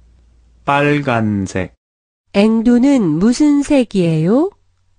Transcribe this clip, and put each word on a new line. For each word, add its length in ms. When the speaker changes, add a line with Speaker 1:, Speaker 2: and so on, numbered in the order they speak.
Speaker 1:
빨간색. 1120
Speaker 2:
앵두는 680
무슨 600
색이에요? 880